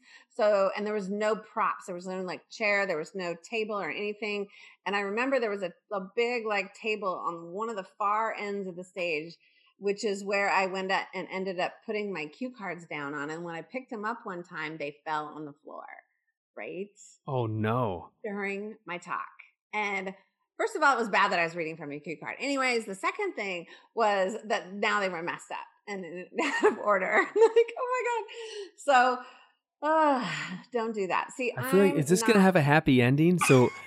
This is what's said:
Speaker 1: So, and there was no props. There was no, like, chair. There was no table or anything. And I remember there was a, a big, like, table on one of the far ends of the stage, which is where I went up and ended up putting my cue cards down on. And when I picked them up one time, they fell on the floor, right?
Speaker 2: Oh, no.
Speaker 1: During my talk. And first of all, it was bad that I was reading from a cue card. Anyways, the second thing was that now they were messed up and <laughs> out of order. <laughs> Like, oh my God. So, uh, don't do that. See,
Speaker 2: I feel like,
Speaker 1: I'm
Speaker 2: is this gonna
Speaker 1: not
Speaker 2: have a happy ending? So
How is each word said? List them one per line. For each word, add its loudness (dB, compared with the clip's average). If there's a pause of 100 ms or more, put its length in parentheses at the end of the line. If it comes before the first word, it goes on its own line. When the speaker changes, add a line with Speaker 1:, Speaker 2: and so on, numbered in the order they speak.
(360)
Speaker 1:
So, 4
and -4
there -2
was -4
no 0
props. -4
There -8
was -12
no, -6
like, -8
chair. 0
There -2
was -8
no -4 (140)
table -2
or -4
anything. -6 (380)
And -2
I 0
remember 0
there 0
was -4
a, -6 (200)
a -4 (140)
big, 0
like, -2
table -4
on -8
one -6
of -8
the -6 (120)
far 0
ends -6
of -10
the -12
stage, -6 (440)
which -2
is -2
where 0
I 4
went -4
up 0
and -6
ended -4
up -2 (140)
putting -4
my -6
cue -10
cards -12
down -8
on. -6
And -8
when -10
I -10
picked -12
them -8
up -6
one -10
time, -10
they -8 (100)
fell -4
on -12
the -16 (100)
floor, -14 (680)
right? -10 (400)
Speaker 2:
Oh, 0
no. -2 (140)
Speaker 1:
During -6 (120)
my -10
talk. -8 (520)
And -4 (460)
first -2
of -2
all, 6
it 0
was -2
bad 4
that 2
I 2
was -2
reading -4
from -10
a -8
cue -8
card. -10
Anyways, 0
the -8
second -4
thing -6 (280)
was 2 (100)
that -4
now 0
they 0
were -4
messed -8
up -8 (280)
and -8
<laughs> -8 (220)
out 6
of -8
order. 2 (100)
<laughs> -12
Like, 6
oh -4
my 0
God. -8
So, 4 (640)
uh, 4 (460)
don't -2
do -2
that. -2
See, -4
Speaker 2:
I -4
feel 8
like, 6
Speaker 1:
I'm 0
Speaker 2:
is 0
this 4
gonna 6
Speaker 1:
not 10
Speaker 2:
have 8
a 8
happy 8
ending? 6
So 8 (180)